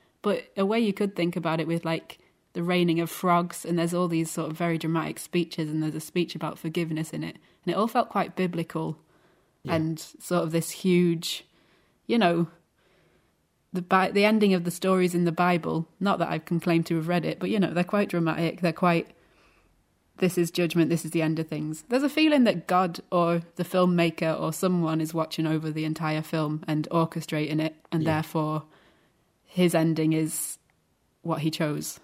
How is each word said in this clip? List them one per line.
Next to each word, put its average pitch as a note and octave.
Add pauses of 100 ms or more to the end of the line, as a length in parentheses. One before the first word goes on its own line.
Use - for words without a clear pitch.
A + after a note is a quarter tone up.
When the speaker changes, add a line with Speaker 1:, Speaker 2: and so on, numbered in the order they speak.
(220)
Speaker 1:
But -
a G3
way G#3+
you A3
could G3+
think F3
about E3
it D#3
with, E3
like, E3 (340)
the F3
raining F3
of E3
frogs, F3
and E3+
there's E3+
all F3+
these E3
sort D#3
of D#3
very E3+
dramatic D#3+
speeches, E3
and D#3
there's D#3
a D#3
speech E3+
about D#3
forgiveness D#3+
in D#3
it. E3 (300)
And F3
it -
all G#3+
felt A#3+
quite F3+
biblical E3 (640)
Speaker 2:
Yeah. C#3+
Speaker 1:
and D#3+
sort -
of D#3+
this E3
huge, F3 (600)
you A#3
know, E3+ (1300)
the F3+
Bi-, F#3
the G3+
ending G#3
of F3
the F3
stories F#3
in F3
the E3+
Bible, E3 (100)
not G3
that E3
I D#3+
can E3
claim E3
to E3+
have D#3+
read F3
it, -
but, F#3
you G#3+
know, E3
they're F3
quite G3+
dramatic. E3
They're E3+
quite, E3+ (1080)
"This F3
is E3+
judgment, E3+
this E3
is D#3
the E3
end D#3
of D#3
things." D3+
There's C4
a D4
feeling D4+
that F3
God F3+ (100)
or E3+ (140)
the F3+
filmmaker E3+
or D#3
someone E3
is D#3+
watching E3
over D#3
the D#3
entire D#3
film D#3
and D3+
orchestrating D#3+
it, D#3 (160)
and D#3+
Speaker 2:
Yeah. D#3+
Speaker 1:
therefore D#3 (800)
his F3
ending D#3+
is D#3+ (640)
what E3
he D#3
chose. D3+